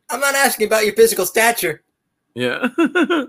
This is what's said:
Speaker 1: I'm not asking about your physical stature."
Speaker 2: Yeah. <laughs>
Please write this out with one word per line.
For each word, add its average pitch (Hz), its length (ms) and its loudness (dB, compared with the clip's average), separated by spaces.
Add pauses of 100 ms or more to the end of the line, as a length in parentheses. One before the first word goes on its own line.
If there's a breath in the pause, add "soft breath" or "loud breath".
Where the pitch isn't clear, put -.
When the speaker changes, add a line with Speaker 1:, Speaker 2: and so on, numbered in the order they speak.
Speaker 1:
I'm 240 100 -4
not 277 160 0
asking 240 320 0
about 220 180 2
your 208 100 -2
physical 220 300 4
stature." 220 580 -2 (520)
Speaker 2:
Yeah. 127 320 -4 (100)
<laughs> 330 500 0